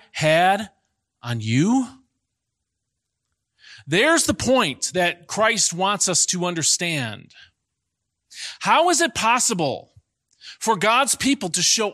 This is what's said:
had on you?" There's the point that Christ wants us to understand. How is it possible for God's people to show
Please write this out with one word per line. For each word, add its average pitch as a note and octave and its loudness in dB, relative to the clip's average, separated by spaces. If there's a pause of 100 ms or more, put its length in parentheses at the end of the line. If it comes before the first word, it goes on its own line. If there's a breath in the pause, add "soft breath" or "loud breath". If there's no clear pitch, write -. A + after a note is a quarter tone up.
(120)
had F3+ 2 (540)
on A#2+ -6
you?" F#3 0 (2000 loud breath)
There's C4+ 2
the B3+ -2
point A#3 0
that F3 -2
Christ A3 0
wants F#3+ -2
us F3+ 0
to F3+ -4
understand. D#3 -4 (1300 loud breath)
How D4 4
is E4 2
it E4 0
possible G#3+ -2 (680 loud breath)
for A3 0
God's A#3 2
people C4 -2
to F3 -4
show G#3+ 0